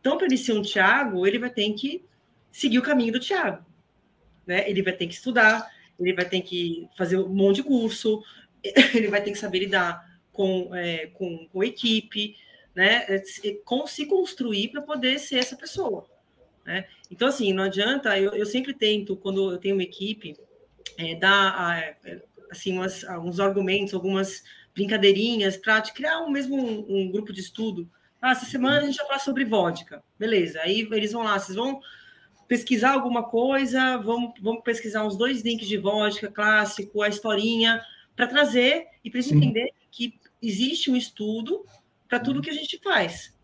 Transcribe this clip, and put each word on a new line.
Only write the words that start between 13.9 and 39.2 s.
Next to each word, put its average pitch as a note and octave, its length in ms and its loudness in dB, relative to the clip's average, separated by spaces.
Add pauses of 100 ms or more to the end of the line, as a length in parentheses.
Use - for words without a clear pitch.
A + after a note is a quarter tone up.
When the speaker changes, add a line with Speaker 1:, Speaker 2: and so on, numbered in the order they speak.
Speaker 1:
construir A#3+ 600 0
pra D4 140 -10
poder C#4 360 0
ser C4+ 200 -4
essa B3+ 180 -2
pessoa, D#4+ 500 -6 (580)
né? F#3 220 -6 (240)
Então, A#3 180 0
assim, A#3 240 2
não F#3+ 120 2
adianta, G#3 540 0
eu, G3 160 2
eu G#3 120 -2
sempre B3+ 280 -4
tento, G#3 420 0
quando F#3+ 360 -2
eu F3+ 60 -6
tenho G3 160 -2
uma F#3+ 80 0
equipe, F#3+ 540 -8 (600)
é, E3 200 -6
dar, F#3+ 420 4
a, E3+ 220 0
é, F3 420 -12 (280)
assim, F#3 240 -6
umas, F#3 300 -4
alguns F3 360 -6
argumentos, G3 540 -2
algumas F#3+ 500 -2 (300)
brincadeirinhas G3+ 840 2
pra A3 240 2
te - 120 -8
criar D#4+ 280 -2
um D#4+ 100 -4
mesmo C#4 260 -2
um, G#3+ 440 -2
um F#3 100 -2
grupo G#3 220 -4
de F#3 80 -10
estudo. F3+ 480 -6 (340)
"Ah, B3+ 100 2
essa B3 140 -2
semana C4+ 340 2
a D4 60 0
gente C#4 120 -2
vai D4 80 -6
falar C#4 140 -2
sobre C4+ 240 0
vodka." F3+ 580 0 (160)
Beleza, F3+ 420 0
aí G#3+ 320 0
eles G#3+ 200 0
vão A#3 120 -4
lá, G#3 140 0
vocês F#3+ 180 -8
vão C4+ 240 -4 (680)
pesquisar A#3+ 460 2
alguma B3 320 0
coisa, B3+ 760 2
vão, A3+ 420 -2
vão A3 200 -2
pesquisar A3 440 -2
uns G3+ 120 -2
dois A#3+ 260 0
drinks A3 260 -2
de G#3+ 80 -2
vodka G#3 540 0
clássico, G#3 720 0
a G#3 60 2
historinha, A3+ 720 2 (340)
pra A#3+ 100 2
trazer C4 600 4 (180)
e A#3 60 -10
pra B3 80 -4
eles B3+ 100 0